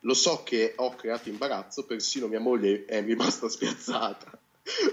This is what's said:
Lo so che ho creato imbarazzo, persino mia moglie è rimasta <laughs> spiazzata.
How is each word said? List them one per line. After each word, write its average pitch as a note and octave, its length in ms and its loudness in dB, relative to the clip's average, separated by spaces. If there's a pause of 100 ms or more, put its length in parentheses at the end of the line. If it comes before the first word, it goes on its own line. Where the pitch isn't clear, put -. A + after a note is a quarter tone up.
Lo A#2+ 140 2
so D#3 300 4
che A2+ 320 2
ho B2+ 180 0
creato A#2 360 -4
imbarazzo, B2+ 560 -4
persino A#2 420 -2
mia A2 120 0
moglie G#2+ 440 4
è G#2+ 180 -2
rimasta A2+ 460 0
<laughs> - 20 -2
spiazzata. - 880 -4 (540)